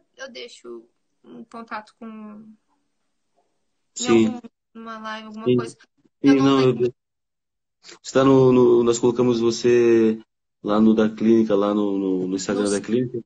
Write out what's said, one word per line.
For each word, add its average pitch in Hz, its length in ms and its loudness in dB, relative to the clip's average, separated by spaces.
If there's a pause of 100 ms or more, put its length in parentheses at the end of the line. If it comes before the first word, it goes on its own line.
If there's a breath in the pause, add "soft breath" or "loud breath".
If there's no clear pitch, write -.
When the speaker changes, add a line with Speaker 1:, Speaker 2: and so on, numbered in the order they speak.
(160)
Speaker 1:
eu 262 160 -16
deixo 240 560 -18 (360)
um 240 200 -20
contato 226 540 -18
com, 214 560 -20 (1400)
em 240 80 -8
Speaker 2:
Sim. - 20 -2
Speaker 1:
algum, 226 320 2 (340)
uma 226 240 -18
live, 220 280 -14
alguma 214 240 -6
Speaker 2:
Sim. 127 40 2
Speaker 1:
coisa. 117 220 -6 (480)
Eu 139 100 4
Speaker 2:
Sim, - 20 2
Speaker 1:
não 135 100 2
Speaker 2:
não, 135 160 2
eu 131 100 2
Speaker 1:
lembro. - 20 -2
Speaker 2:
de-, 120 200 -4 (1080 loud breath)
está - 220 0
no, 131 280 6
no, 120 320 4
nós 117 140 0
colocamos 123 420 0
você 117 800 2 (440)
lá 104 180 -2
no 110 140 4
da 107 160 2
clínica, 110 440 2
lá 104 200 0
no, 104 240 -2
no, 92 300 -4
no 95 80 -4
Instagram 101 280 -4
Speaker 1:
No 101 60 -4
Speaker 2:
da 101 100 -4
Speaker 1:
Sim. 95 60 -12
Speaker 2:
clínica. 123 400 -4